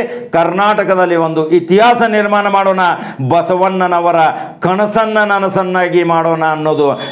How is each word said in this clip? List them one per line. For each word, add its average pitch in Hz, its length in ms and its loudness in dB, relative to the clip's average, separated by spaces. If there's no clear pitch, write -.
ಕರ್ನಾಟಕದಲ್ಲಿ 185 840 0
ಒಂದು 160 340 0
ಇತಿಹಾಸ 190 520 4
ನಿರ್ಮಾಣ 208 460 0
ಮಾಡೋಣ. 196 320 0
ಬಸವಣ್ಣನವರ 175 880 0
ಕನಸನ್ನ 214 580 0
ನನಸನ್ನಾಗಿ 185 840 0
ಮಾಡೋಣ 165 420 0
ಅನ್ನೋದು 151 560 0